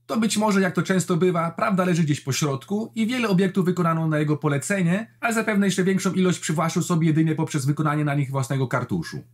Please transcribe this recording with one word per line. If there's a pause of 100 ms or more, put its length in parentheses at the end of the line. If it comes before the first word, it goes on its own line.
to
być
może,
jak
to
często
bywa,
prawda
leży
gdzieś
po
środku
i
wiele
obiektów
wykonano
na
jego
polecenie,
ale
zapewne
jeszcze
większą
ilość
przywłaszczył
sobie
jedynie
poprzez
wykonanie
na
nich
własnego
kartuszu. (100)